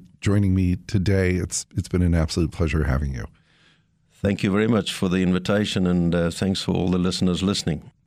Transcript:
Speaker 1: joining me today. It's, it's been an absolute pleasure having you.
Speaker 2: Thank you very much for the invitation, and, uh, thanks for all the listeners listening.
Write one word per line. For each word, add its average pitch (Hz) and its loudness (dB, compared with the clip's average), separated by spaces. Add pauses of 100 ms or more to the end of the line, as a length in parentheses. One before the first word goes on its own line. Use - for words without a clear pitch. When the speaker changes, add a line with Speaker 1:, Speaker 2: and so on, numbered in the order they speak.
(200)
Speaker 1:
joining 101 2
me 90 2 (100)
today. 95 2
It's, - -4 (120)
it's 92 -2
been 90 0
an 85 4
absolute 82 0
pleasure 78 -2
having 67 -2
you. 55 -10 (840)
Speaker 2:
Thank - -4
you 104 2
very 107 2
much 110 0
for - -2
the 90 0
invitation, 92 0
and, 87 2
uh, 85 0
thanks 95 -2
for 92 -2
all 90 0
the 90 0
listeners 90 0
listening. 90 -2 (140)